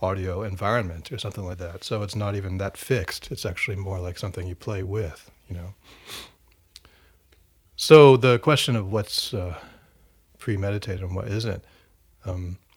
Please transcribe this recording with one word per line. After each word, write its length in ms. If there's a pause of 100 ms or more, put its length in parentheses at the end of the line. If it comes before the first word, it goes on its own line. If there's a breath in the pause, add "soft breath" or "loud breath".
audio 420
environment 680
or 60
something 280
like 120
that. 260
So 200
it's 120
not 200
even 240
that 180
fixed. 540
It's 140
actually 300
more 240
like 180
something 300
you 80
play 260
with, 480 (200)
you 80
know? 160 (2000 loud breath)
So 400
the 240
question 380
of 140
what's, 420
uh, 220 (840 loud breath)
premeditated 640
and 120
what 140
isn't, 380 (600 soft breath)
um, 320 (200)